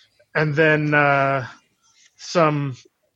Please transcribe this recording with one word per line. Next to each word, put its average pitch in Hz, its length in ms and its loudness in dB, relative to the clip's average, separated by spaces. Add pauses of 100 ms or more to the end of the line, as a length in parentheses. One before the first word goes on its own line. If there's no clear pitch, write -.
(340)
And 151 200 -2
then, 151 400 2
uh, 139 520 0 (680)
some, 151 600 -2 (400)